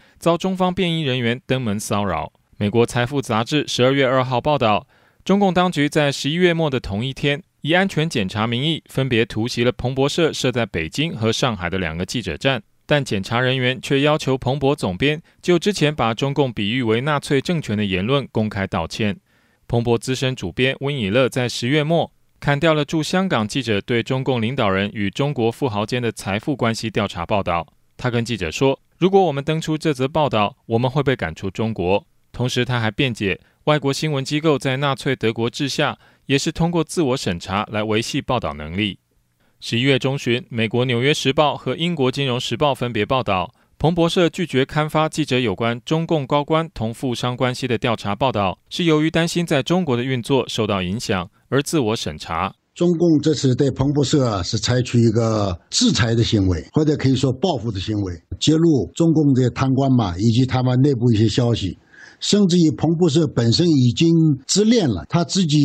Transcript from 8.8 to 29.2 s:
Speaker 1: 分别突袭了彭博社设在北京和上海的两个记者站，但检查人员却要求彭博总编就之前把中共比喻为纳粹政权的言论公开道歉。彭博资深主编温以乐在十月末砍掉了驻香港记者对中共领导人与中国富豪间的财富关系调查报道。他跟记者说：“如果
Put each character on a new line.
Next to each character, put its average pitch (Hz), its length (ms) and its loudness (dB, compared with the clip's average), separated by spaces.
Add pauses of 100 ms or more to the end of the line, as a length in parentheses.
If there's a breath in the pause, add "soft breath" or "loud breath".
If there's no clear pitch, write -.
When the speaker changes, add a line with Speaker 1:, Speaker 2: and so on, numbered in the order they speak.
Speaker 1:
分 135 220 -2
别 117 160 2
突 113 240 -4
袭 117 160 -2
了 123 80 2
彭 123 200 -4
博 135 160 0
社 156 240 0
设 127 200 -2
在 117 120 0
北 80 240 -4
京 151 280 -4
和 110 160 2
上 117 240 0
海 87 120 -4
的 92 100 -2
两 82 200 -4
个 92 80 -4
记 120 160 -6
者 82 140 -6
站， 131 260 -2 (240)
但 147 180 2
检 104 160 -4
查 113 200 -2
人 127 160 0
员 127 260 -2
却 139 200 0
要 151 140 2
求 135 220 0
彭 131 180 -2
博 143 200 0
总 92 200 -4
编 147 240 0 (220 soft breath)
就 175 160 4
之 202 140 0
前 151 200 2
把 117 220 0
中 139 180 -2
共 135 200 0
比 104 180 -2
喻 127 140 0
为 110 160 2
纳 143 180 0
粹 139 220 0
政 170 200 -2
权 110 160 -4
的 104 80 0
言 92 220 0
论 135 240 0
公 110 180 0
开 98 200 -4
道 85 180 -4
歉。 104 320 -4 (480)
彭 120 160 0
博 117 160 2
资 131 160 -4
深 131 220 -2
主 87 160 -8
编 131 280 0
温 139 140 -4
以 113 140 -2
乐 123 180 2
在 123 220 -2
十 - 200 -4
月 151 140 2
末 156 300 0 (260)
砍 143 220 0
掉 160 140 4
了 151 100 0
驻 156 180 -2
香 185 240 0
港 120 220 0
记 135 140 -4
者 110 180 0
对 117 220 0
中 131 200 -2
共 131 180 0
领 113 140 -2
导 123 140 0
人 98 240 0
与 101 160 -4
中 139 240 -2
国 117 180 0
富 139 160 -2
豪 107 200 -2
间 123 160 -2
的 117 100 0
财 101 260 -4
富 147 160 -4
关 113 200 0
系 113 160 -6
调 101 180 -2
查 85 160 -8
报 101 180 0
道。 85 240 -2 (300)
他 127 140 -4
跟 117 120 0
记 117 140 -4
者 87 140 -4
说 135 280 2 (200)
：“如 180 120 2
果 196 140 4